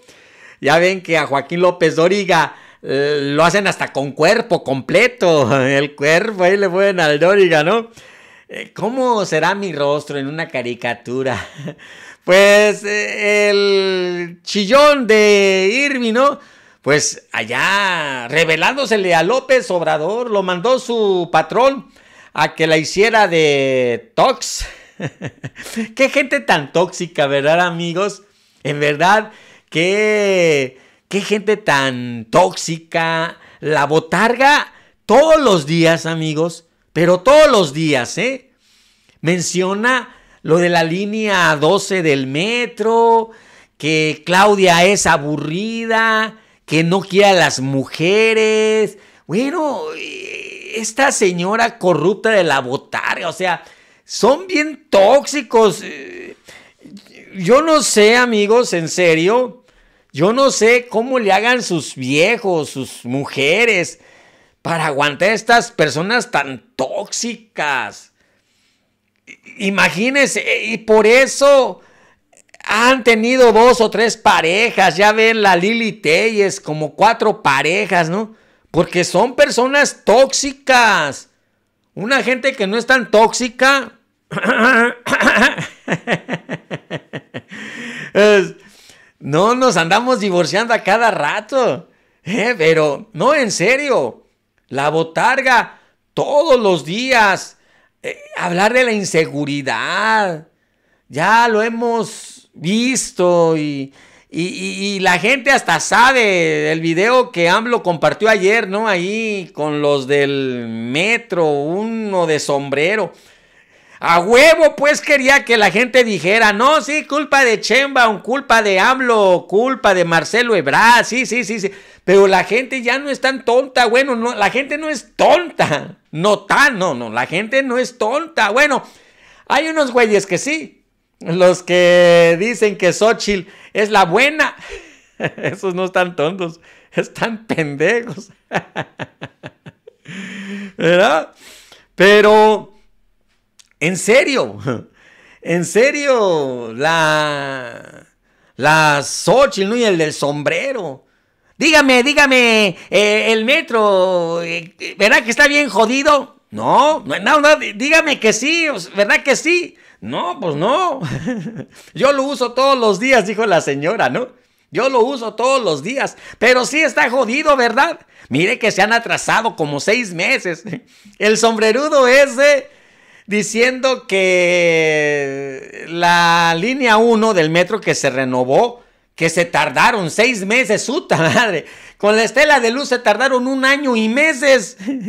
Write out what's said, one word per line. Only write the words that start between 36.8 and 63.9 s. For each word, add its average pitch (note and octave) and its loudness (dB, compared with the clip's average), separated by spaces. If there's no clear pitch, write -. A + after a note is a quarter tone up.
pero F3 2
todos D4 6
los F3+ 2
días, C#3+ -2
¿eh? B3+ -6
Menciona F#3 -2
lo D#3+ 2
de F3 2
la E3+ 2
línea F#3+ -2
doce F#3 0
del C#3 0
metro, A3+ 0
que D#3 -2
Claudia F#3 4
es G3 2
aburrida, A3 -2
que D#3+ 0
no F3 0
quiere G3 2
a G3 6
las D3 0
mujeres. G#3+ 0
Bueno, C4 -4
esta B3 -2
señora G#3 -2
corrupta F#3 0
de G3+ 4
la C#3 2
botarga, C3 -6
o D#3 -8
sea, F3+ -4
son C#4+ -2
bien D#4 -6
tóxicos. A3+ 2
Yo G#3 2
no D#4 2
sé, G#3+ 4
amigos, A#3 2
en E3 -2
serio, F3+ 0
yo E3+ 0
no C4 2
sé A#3+ 2
cómo B3 -4
le G3+ 0
hagan A3+ 0
sus D#3+ -6
viejos, D#3 -2
sus - -12
mujeres, D3 -2